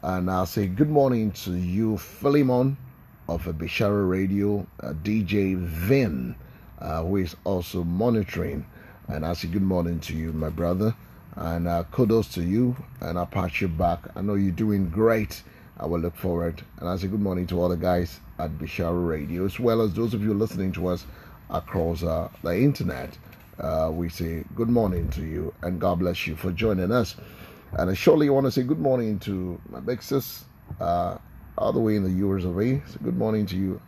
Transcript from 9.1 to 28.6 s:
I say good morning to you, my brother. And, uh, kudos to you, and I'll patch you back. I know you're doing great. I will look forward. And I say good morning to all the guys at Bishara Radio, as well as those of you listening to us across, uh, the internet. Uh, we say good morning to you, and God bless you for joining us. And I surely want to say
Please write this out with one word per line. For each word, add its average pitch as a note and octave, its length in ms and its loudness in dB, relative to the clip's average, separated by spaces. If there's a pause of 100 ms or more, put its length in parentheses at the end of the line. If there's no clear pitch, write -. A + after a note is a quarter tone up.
I E2+ 80 0
say E2 140 -6
good G2 160 0
morning F2 380 0
to - 120 -8
you, D#2+ 200 -4
my D#2 160 -2
brother. F2+ 460 0 (400)
And, E2+ 320 -2
uh, E2+ 220 0
kudos A2+ 460 4
to F2 80 -2
you, A#2+ 320 2 (260)
and E2+ 160 -4
I'll F2 80 0
patch F2+ 340 -2
you F#2+ 100 0
back. E2+ 320 2 (140)
I F#2+ 60 -6
know G2+ 140 0
you're G2 160 2
doing G2 400 2
great. A2 500 2 (380)
I - 80 -4
will E2+ 120 0
look E2+ 160 -2
forward. E2+ 460 -2 (160)
And E2+ 100 -6
I F2+ 80 -2
say F#2 120 -2
good G2+ 140 0
morning F#2 260 0
to F2 120 0
all F2+ 100 4
the F2 80 0
guys F2+ 420 0 (200)
at D#2+ 200 -4
Bishara E2+ 480 -2
Radio, E2 380 -2
as - 140 -4
well A2+ 220 4
as G#2 140 2
those A2+ 180 0
of G#2+ 100 -2
you G#2+ 80 2
listening G2+ 400 0
to F2 160 -2
us F2+ 180 -2 (440)
across, E2 540 -2
uh, E2 260 -2 (140)
the F2 120 0
internet. B2+ 600 0 (440)
Uh, D#2+ 320 0
we E2+ 180 -2
say E2 340 -4 (120)
good A2+ 140 0
morning F#2+ 400 2
to C#2+ 120 -4
you, D#2 320 -6 (100)
and F2 160 -2
God F2+ 200 2
bless F2 280 0
you D#2+ 80 -4
for F#2 160 -4
joining F#2 400 2
us. A#2+ 240 0 (580)
And F2+ 180 0
I - 40 0
surely D3+ 340 6
want C#3 160 6
to B2+ 60 2
say C3+ 100 2